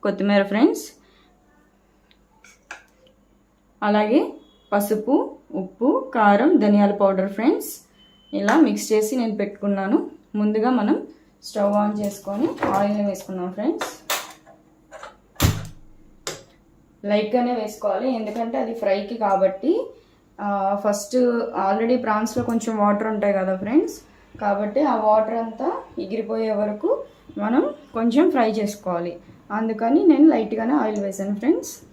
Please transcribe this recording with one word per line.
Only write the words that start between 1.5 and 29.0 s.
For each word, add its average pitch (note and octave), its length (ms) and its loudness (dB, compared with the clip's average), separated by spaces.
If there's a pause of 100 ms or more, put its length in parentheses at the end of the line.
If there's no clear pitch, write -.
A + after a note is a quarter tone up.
అలాగే G#3+ 340 4 (500)
పసుపు, G#3 440 0 (480)
ఉప్పు, A#3 260 -2 (300)
కారం, G#3+ 420 6
ధనియాల G#3 400 4
పౌడర్ G3 380 2
ఫ్రెండ్స్, D4+ 340 0 (640)
ఇలా G3+ 140 2 (140)
మిక్స్ - 240 -2
చేసి G#3+ 280 2
నేను A3 200 -2
పెట్టుకున్నాను. G3+ 580 -2 (420)
ముందుగా G#3+ 380 2
మనం A3 180 2 (520)
స్టవ్ G3+ 340 0
ఆన్ G#3 180 0
చేసుకొని G#3 480 -4 (300)
ఆయిల్ని G#3 320 0
వేసుకుందాం F#3 460 -6
ఫ్రెండ్స్. A#3+ 360 -4 (3250)
లైట్గానే A#3+ 480 0
వేసుకోవాలి, G#3 480 -4 (120)
ఎందుకంటే A3+ 440 -4
అది A3+ 180 -4
ఫ్రైకి G3+ 340 -2 (100)
కాబట్టి. G3 460 2 (720)
ఆ, - 20 -4 (380)
ఫస్ట్ G#3 300 -2 (500)
already A3+ 320 2 (100)
ప్రాన్స్‌లో A3 420 -2
కొంచెం A3+ 240 -2 (100)
వాటర్ G#3 300 2
ఉంటాయి G3+ 260 0
కదా F#3+ 240 -2
ఫ్రెండ్స్, C#4+ 340 0 (460)
కాబట్టి G#3 380 0 (120)
ఆ - 20 0 (120)
వాటర్ A3 380 2
అంతా A#3+ 240 -4 (360)
ఎగిరిపోయే A3 460 -4 (120)
వరకు G#3 280 -2 (540)
మనం B3 180 0 (360)
కొంచెం A#3+ 260 4 (100)
ఫ్రై A#3 140 2 (100)
చేసుకోవాలి. F3+ 560 -4 (440)